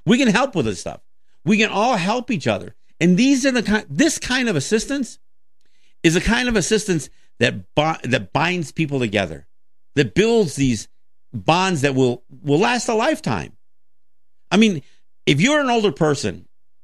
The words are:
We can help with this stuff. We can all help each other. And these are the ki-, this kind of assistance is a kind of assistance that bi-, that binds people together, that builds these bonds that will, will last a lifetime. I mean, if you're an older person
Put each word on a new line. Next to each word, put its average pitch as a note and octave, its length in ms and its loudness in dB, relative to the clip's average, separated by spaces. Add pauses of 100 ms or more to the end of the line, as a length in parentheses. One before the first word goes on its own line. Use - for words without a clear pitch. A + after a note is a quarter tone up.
We A3 120 6
can C4+ 100 2
help B3 280 0
with C#3+ 100 0
this G2+ 140 -4
stuff. - 220 -12 (440)
We G#3+ 120 2
can G#3+ 120 0
all A3 280 0
help A3 340 -4
each D3+ 160 -2
other. G2+ 280 -4 (240)
And F3 180 4
these C4+ 280 2
are C4+ 60 2
the A#3+ 120 -2
ki-, G#3 260 0
this G#3+ 280 2
kind B3 320 -2
of F#3 60 -2
assistance A3 640 -4 (840)
is E3 120 4
a F3+ 60 2
kind A#3+ 260 0
of A#3 80 -2
assistance F#3+ 540 -2 (300)
that A#2 360 -10
bi-, D#3 280 -2
that A#2+ 300 -4
binds E3+ 380 -2
people C#3+ 280 -4
together, F#2+ 480 -4 (480)
that C#3 200 0
builds G#3+ 400 2
these B2+ 320 0 (460)
bonds E3 480 0
that C#3 140 0
will, B2+ 340 0
will C#3+ 300 0
last A#3+ 280 0
a A#3+ 60 -2
lifetime. G#3+ 600 -2 (1000)
I F3 60 4
mean, G3+ 240 4 (440)
if D3 140 2
you're D4 220 2
an C4+ 80 -2
older A3 220 2
person G#2+ 560 -2 (360)